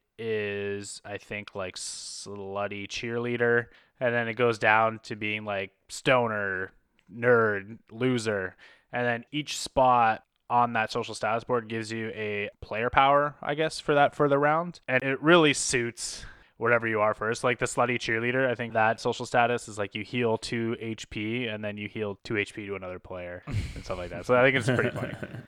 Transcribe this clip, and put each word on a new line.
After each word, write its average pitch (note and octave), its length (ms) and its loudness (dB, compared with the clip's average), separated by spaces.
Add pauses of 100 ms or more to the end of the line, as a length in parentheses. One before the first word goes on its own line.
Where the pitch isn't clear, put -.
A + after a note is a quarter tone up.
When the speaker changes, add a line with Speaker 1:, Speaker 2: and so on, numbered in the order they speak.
(180)
Speaker 1:
is, G2+ 840 -6
I G2+ 140 -10
think, - 360 -12
like, F#2 220 -8
slutty G2+ 1120 -8
cheerleader. A#2+ 800 0 (340)
And A#2+ 140 2
then A#2 120 0
it A2+ 80 -4
goes A#2 240 2
down A2 460 4
to A2+ 120 -10
being, G#2+ 280 -4
like, G2 280 -4 (160)
stoner, G#2 840 0 (420)
nerd, A2 640 4 (140)
loser. A2 640 0 (360)
And B2 120 -2
then A#2 280 -2
each D3 260 -6
spot B2 640 4 (260)
on A#2+ 260 2
that A2 180 0
social A2+ 240 -4
status A2+ 260 -2
board A#2 260 -2
gives A2+ 220 -6
you A2+ 240 -6
a G#2 340 -4 (120)
player A2+ 300 -4
power, C#3+ 520 4
I D3 140 -4
guess, D#3 240 -4
for D3+ 140 0
that, C#3+ 200 4
for D3 140 2
the C#3 100 4
round. D#3 480 0
And B2+ 160 2
it C3+ 180 -2
really D#3 320 6
suits - 720 -2 (340)
whatever A#2 280 2
you A2 140 0
are G#2+ 120 4
first. A2 300 -4
Like B2 160 2
the B2+ 80 -2
slutty B2 320 0
cheerleader, B2 500 0
I B2 60 0
think A2+ 200 -6
that A2 260 4
social A#2+ 260 -4
status A#2+ 400 2
is, G#2 120 -14
like, G2+ 180 -4
you G#2+ 80 -8
heal A#2 340 0
two A#2 400 -4
H A2+ 320 -10
P A#2 380 -4
and G#2+ 160 -8
then G#2 120 -6
you G#2 120 -8
heal G#2 340 -6
two A2+ 140 -4
H G2+ 180 -2
P G#2 120 -10
to G2 100 -6
another F#2 240 -10
player F2+ 460 -12
and - 380 -6
stuff F#2 140 -8
like F2+ 120 -8
that. F2 160 -10
So B2 100 6
I B2 60 8
think C3+ 140 6
it's A#2 100 -2
pretty B2 240 2
funny. - 280 -6
Speaker 2:
<laughs> - 60 -10 (240)